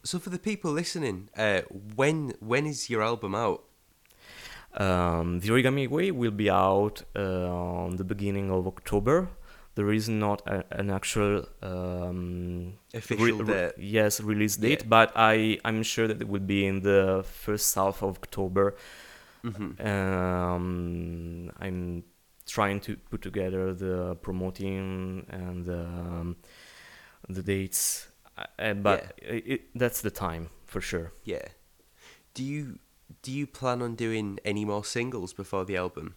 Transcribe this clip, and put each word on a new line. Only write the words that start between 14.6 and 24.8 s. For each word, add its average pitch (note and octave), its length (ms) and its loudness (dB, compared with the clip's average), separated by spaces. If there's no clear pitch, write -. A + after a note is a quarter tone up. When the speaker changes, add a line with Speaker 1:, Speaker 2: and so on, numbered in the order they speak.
Speaker 1:
Yeah. A#2 60 -8
Speaker 2:
but A2+ 260 8
I, A2 500 6
I'm A2 180 0
sure A2+ 260 0
that G#2+ 120 -2
it G#2+ 80 -4
will G2 180 0
be G2 200 4
in G2 140 0
the F#2+ 480 6
first - 460 -2
half G2 280 2
of F#2+ 140 -2
October. G2 580 2
Speaker 1:
Mm-hmm. G2+ 420 -6
Speaker 2:
Um, F2 1600 -2
I'm F2 440 -6
trying G2 340 0
to G#2 160 -8
put A2 120 -6
together F#2 520 -2
the F2+ 480 -2
promoting F#2 1040 -4